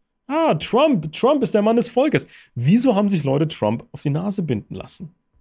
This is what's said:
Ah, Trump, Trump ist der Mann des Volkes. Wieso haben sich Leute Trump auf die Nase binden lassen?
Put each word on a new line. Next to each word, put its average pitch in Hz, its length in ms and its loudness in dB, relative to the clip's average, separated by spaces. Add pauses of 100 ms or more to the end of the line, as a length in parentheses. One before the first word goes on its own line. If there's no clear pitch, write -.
(260)
Ah, 294 280 0
Trump, 202 580 0
Trump 262 320 2
ist - 100 -2
der 208 80 2
Mann 226 140 2
des 240 120 2
Volkes. 247 380 0 (300)
Wieso 196 400 4
haben 208 120 2
sich 185 140 0
Leute 139 240 0
Trump 113 460 -2
auf - 100 -18
die 147 80 -2
Nase 190 320 -4
binden 131 320 -4
lassen? - 400 -12 (260)